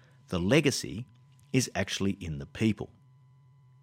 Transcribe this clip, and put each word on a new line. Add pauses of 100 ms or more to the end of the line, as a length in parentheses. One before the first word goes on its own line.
(280)
the
legacy (460)
is
actually
in
the
people. (920)